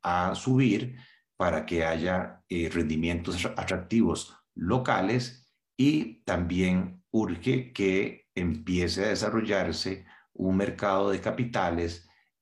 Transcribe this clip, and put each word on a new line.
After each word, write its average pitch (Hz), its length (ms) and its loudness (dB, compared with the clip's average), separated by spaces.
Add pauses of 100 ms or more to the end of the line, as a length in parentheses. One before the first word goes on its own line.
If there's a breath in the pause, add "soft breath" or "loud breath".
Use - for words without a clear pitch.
a 90 320 0
subir 127 600 2 (400 loud breath)
para 80 300 0
que 82 180 0
haya, 85 640 -2
eh, 85 240 -2
rendimientos 85 720 -2 (100)
atractivos 90 800 0 (180)
locales 117 960 -2 (240)
y 147 480 2
también 90 880 0
urge 113 640 0
que 95 640 0
empiece 90 680 0
a 107 40 2
desarrollarse 98 1000 -2 (260 loud breath)
un 95 240 0
mercado 98 540 0
de 92 100 0
capitales 90 880 -2 (340 soft breath)